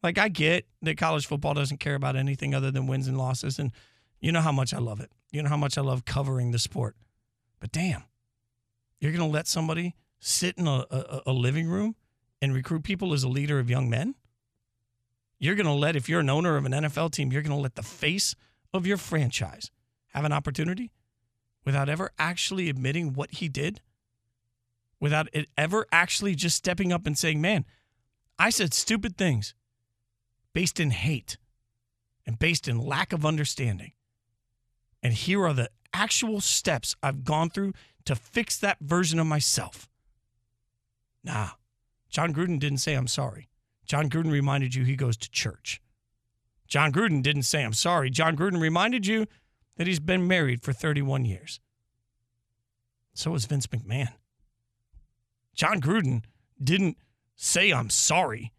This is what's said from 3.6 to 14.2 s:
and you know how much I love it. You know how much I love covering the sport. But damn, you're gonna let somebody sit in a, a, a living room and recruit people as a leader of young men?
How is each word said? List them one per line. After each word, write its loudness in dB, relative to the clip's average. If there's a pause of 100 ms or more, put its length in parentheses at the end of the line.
and -2 (480)
you 0
know 2
how 2
much 0
I -6
love -4
it. -12 (180)
You -4
know 0
how 2
much 0
I -2
love -2
covering -2
the 0
sport. -4 (640)
But -8
damn, -2 (920)
you're 0
gonna 0
let 0
somebody -2 (240)
sit 0
in 2
a, 2
a, -6
a 2
living 2
room 0 (480)
and 0
recruit -2
people -2
as 2
a 0
leader 0
of 0
young 2
men? -2 (1200)